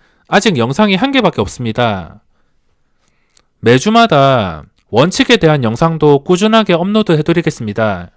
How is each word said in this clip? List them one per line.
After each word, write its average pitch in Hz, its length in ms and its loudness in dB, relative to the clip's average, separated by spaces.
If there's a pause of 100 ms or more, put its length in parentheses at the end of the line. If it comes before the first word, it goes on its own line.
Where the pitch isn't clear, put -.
(280)
아직 190 300 0
영상이 190 380 0
한 262 160 -2
개밖에 254 280 0
없습니다. 107 840 -4 (1400)
매주마다 135 1040 2 (260)
원칙에 190 480 2
대한 151 260 2
영상도 147 600 0
꾸준하게 202 500 0
업로드 196 380 0
해드리겠습니다. 113 1040 -4